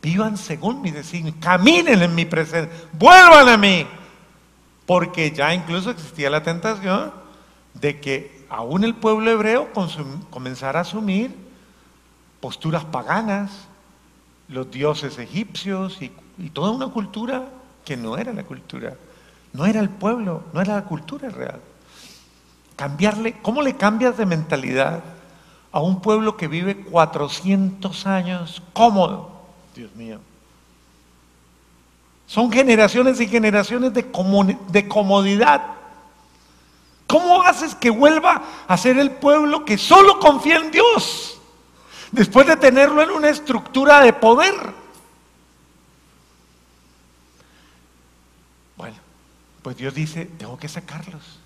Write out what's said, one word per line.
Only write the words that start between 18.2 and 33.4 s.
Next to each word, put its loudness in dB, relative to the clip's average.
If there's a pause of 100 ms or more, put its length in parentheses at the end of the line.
la -12
cultura, -18 (580)
no -4
era -2
el -4
pueblo, -8
no -6
era -4
la -6
cultura -12
real. -14 (1120)
Cambiarle, -4
¿cómo -4
le -2
cambias 0
de -2
mentalidad -4 (680)
a -6
un -2
pueblo -2
que -10
vive -6
cuatrocientos -4
años -6 (100)
cómodo? 2 (440)
Dios -20
mío. -18 (2000)
Son -2
generaciones 4
y -2
generaciones 0